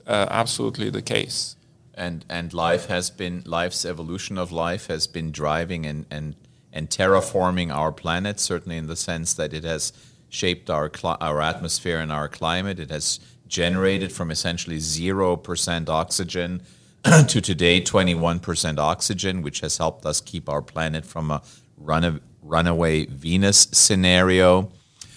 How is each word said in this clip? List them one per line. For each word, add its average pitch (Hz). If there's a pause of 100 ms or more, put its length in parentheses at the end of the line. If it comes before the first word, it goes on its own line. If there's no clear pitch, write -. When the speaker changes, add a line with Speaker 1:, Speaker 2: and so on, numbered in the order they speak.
Speaker 1:
uh, 104
absolutely 113
the 101
case. - (380)
Speaker 2:
And, 87
and 85
life 85
has 90
been, 90
life's 85
evolution 87
of 87
life 85
has 80
been 80
driving 78
and, 76
and, 76 (360)
and -
terraforming 90
our 78
planet, 92
certainly 85
in 78
the 80
sense 85
that 76
it 78
has 80 (380)
shaped -
our 76
cli-, -
our 76
atmosphere 80
and 78
our 76
climate. 90
It 73
has 76 (280)
generated 95
from 82
essentially 82
zero 87
percent 85
oxygen 87 (220)
<clears throat> -
to 147
today, 87
twenty-one 87
percent 82
oxygen, 90
which 71
has -
helped 80
us 76
keep -
our 71
planet 78
from 78
a 71 (360)
runa-, 78 (220)
runaway 82
Venus 87
scenario. 92 (460)